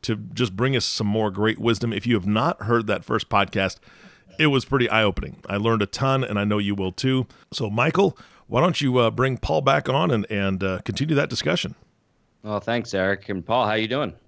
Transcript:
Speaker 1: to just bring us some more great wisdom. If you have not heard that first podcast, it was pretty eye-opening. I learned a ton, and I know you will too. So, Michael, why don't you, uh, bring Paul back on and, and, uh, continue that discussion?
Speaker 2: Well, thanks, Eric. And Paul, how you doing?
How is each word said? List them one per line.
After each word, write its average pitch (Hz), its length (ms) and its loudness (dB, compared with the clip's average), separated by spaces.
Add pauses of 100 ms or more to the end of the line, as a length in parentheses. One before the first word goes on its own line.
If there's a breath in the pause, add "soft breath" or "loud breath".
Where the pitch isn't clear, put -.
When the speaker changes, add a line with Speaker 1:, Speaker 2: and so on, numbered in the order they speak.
Speaker 1:
to 113 160 -4
just 107 400 -4
bring 131 180 0
us - 120 0
some - 200 -2
more 107 240 2
great 107 280 0
wisdom. 113 340 0
If 104 140 -4
you 120 80 4
have 92 120 0
not 110 360 0
heard 113 240 2
that 104 180 -2
first 113 240 -2
podcast, 98 480 0 (600 loud breath)
it 156 80 4
was 135 180 4
pretty 127 240 0
eye-opening. 104 640 0
I 101 80 0
learned 110 240 2
a 101 40 0
ton, 135 380 0
and 104 140 -4
I 101 60 0
know 104 120 2
you 101 180 0
will 95 180 -2
too. 131 340 0 (260 soft breath)
So, 113 160 -4
Michael, 151 480 2 (300 loud breath)
why 120 160 2
don't 175 180 2
you, 127 160 2
uh, 117 140 4
bring 123 260 0
Paul 156 240 0
back 143 300 2
on 156 200 2
and, 110 200 0
and, 98 340 -2
uh, 95 180 -2
continue 147 320 -2
that 143 140 2
discussion? - 460 -2 (680)
Speaker 2:
Well, 107 180 -4
thanks, 117 340 -4
Eric. 95 340 0
And 92 160 -6
Paul, 113 220 2
how 107 80 0
you 110 120 0
doing? 120 280 -4 (140)